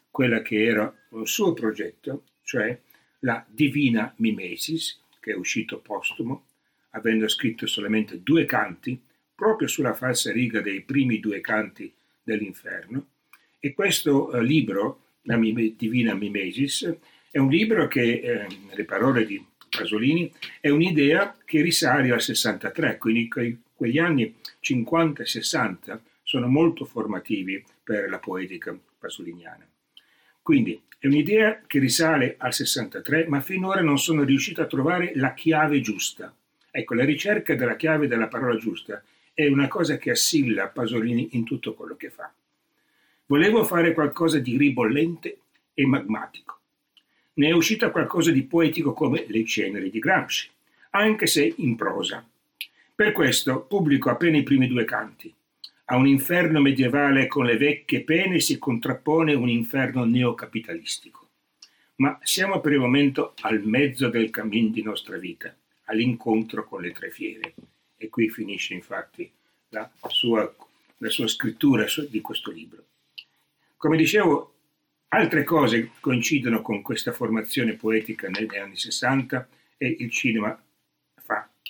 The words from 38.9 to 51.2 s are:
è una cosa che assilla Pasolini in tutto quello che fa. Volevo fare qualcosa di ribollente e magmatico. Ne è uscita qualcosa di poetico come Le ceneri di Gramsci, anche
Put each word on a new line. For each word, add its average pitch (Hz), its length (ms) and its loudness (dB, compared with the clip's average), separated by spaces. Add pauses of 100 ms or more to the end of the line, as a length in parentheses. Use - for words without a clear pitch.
è 151 140 2
una 139 200 4
cosa 151 300 -2
che - 140 -4
assilla 117 560 2
Pasolini 120 640 -2
in 117 120 0
tutto - 300 -6
quello - 220 -14
che - 140 -16
fa. - 220 -16 (960)
Volevo 196 380 4
fare 165 280 4
qualcosa 156 460 2
di 123 160 -2
ribollente 143 840 2 (340)
e 139 120 2
magmatico. - 720 -2 (800)
Ne 147 120 4
è - 20 4
uscita 190 400 2
qualcosa 165 400 0
di 135 120 4
poetico 160 500 2
come 139 340 0
Le 110 160 0
ceneri 98 460 -4
di 110 100 -6
Gramsci, - 500 -2 (420)
anche 214 360 2